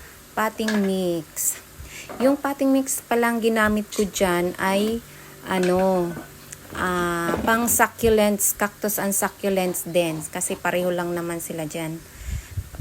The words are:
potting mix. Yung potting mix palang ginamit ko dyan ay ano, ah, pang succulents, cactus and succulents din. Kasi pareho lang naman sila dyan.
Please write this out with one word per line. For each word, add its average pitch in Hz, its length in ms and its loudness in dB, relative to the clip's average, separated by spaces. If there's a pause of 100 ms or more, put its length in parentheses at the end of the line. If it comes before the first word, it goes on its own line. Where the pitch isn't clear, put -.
(340)
potting 220 500 0
mix. 185 760 -2 (560)
Yung 269 180 4
potting 277 380 0
mix 269 320 0
palang 233 320 2
ginamit 214 520 2
ko - 140 0
dyan 180 540 2
ay 202 420 0 (460)
ano, 185 680 2 (640)
ah, 175 720 -2
pang 226 200 4
succulents, 220 960 4
cactus 202 400 -2
and 196 160 0
succulents 190 720 0
din. 165 320 0 (100)
Kasi - 300 -4
pareho 180 320 0
lang 175 240 -2
naman 170 240 -4
sila 165 240 -8
dyan. 160 340 -6 (840)